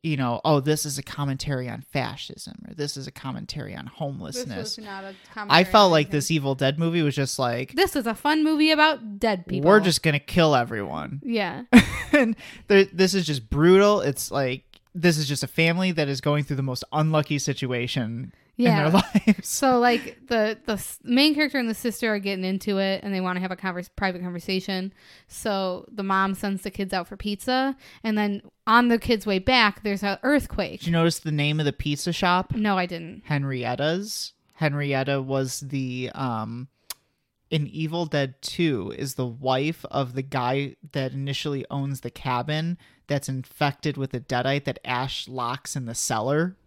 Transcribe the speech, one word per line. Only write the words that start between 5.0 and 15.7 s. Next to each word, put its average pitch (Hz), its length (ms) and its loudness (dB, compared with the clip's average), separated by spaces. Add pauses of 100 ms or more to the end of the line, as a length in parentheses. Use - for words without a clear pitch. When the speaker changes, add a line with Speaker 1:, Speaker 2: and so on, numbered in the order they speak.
Speaker 2:
a 196 40 -12
Speaker 1:
I 196 60 -14 (180)
Speaker 2:
commentary 202 320 6
Speaker 1:
felt 196 220 8
Speaker 2:
on 180 60 6
Speaker 1:
like 156 160 4
Speaker 2:
anything. 151 100 0
Speaker 1:
this 139 120 -2
Evil 139 240 0
Dead 139 240 0
movie 165 220 0
was 147 140 0
just 139 240 -4
like, 123 340 -2
Speaker 2:
"This 381 240 2
is 240 100 -2
a 226 80 -2
fun 311 300 0
movie 311 260 4
about 285 480 2
dead 196 280 0
people." 139 240 0
Speaker 1:
"We're 214 100 10
just 185 220 0
gonna 147 180 2
kill 160 340 4
everyone." 107 680 -2
Speaker 2:
Yeah. 220 380 -4 (100)
Speaker 1:
<laughs> - 400 6
And 240 240 2 (320)
there, 196 160 8
this 185 300 2
is 190 120 2
just 135 240 -4
brutal. 190 520 6
It's - 280 -4
like, 131 480 -4 (160)
this 170 240 4
is 151 80 -2
just 135 160 -2
a 135 60 -6
family 170 440 2